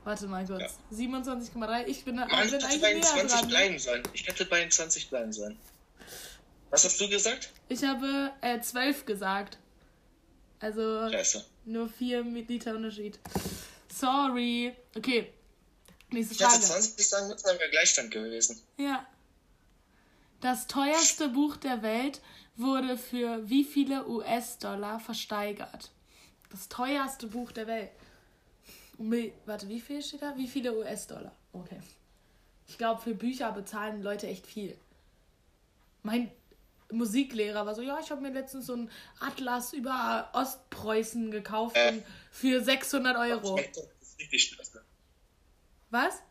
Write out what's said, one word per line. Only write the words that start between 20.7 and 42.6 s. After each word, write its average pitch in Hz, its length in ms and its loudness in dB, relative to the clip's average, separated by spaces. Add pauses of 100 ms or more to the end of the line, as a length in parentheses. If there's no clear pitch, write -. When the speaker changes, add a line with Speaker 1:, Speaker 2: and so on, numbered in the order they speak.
Speaker 1:
Buch 285 280 2
der 254 240 -2
Welt 233 400 -2 (340)
wurde 262 400 2
für 233 540 -4
wie 277 140 6
viele 277 440 0
U-S-Dollar 220 920 -4
versteigert? 208 920 -6 (600)
Das - 180 -16
teuerste 262 580 -2
Buch 240 240 -8
der 226 140 -8
Welt. 220 240 -4 (1080)
Mi-, 226 360 0 (120)
warte, 208 240 -8
wie 233 100 -6
viel 285 220 -8
steht 285 200 -10
da? 285 160 -6
Wie 262 100 -4
viele 247 260 -2
U-S-Dollar? - 580 -6 (220)
Okay. 180 260 -14 (880)
Ich - 100 -20
glaub, 226 240 0
für 233 120 -4
Bücher 233 380 -2
bezahlen 208 500 -6
Leute 208 260 -4
echt - 200 -8
viel. 202 300 -10 (1300)
Mein 226 280 0 (600)
Musiklehrer 214 760 0
war 214 100 -4
so, 233 60 -6
„Ja, 277 180 -2
ich 320 120 -8
hab 277 100 -6
mir 269 100 -6
letztens 262 360 -8
so 254 60 -4
einen 233 160 -4 (300)
Atlas 247 540 -4
über 240 600 -2
Ostpreußen 220 1000 0
gekauft 214 440 -2
Speaker 2:
Äh, 233 140 8
Speaker 1:
und 220 140 -4 (280)
für 254 320 4